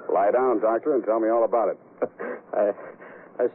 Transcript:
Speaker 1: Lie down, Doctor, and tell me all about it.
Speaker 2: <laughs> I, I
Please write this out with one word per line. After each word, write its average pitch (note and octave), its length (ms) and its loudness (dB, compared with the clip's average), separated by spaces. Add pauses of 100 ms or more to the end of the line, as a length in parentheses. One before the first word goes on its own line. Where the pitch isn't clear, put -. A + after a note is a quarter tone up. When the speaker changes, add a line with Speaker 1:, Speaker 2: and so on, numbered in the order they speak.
(120)
Speaker 1:
Lie G2 200 2
down, B2 300 2
Doctor, A2+ 340 0
and A2+ 80 0
tell A2+ 160 0
me A2 80 0
all A2+ 160 2
about G#2+ 320 2
it. - 20 -10 (240)
Speaker 2:
<laughs> A#2+ 80 -2 (440)
I, G#2 180 2 (720)
I B2 120 2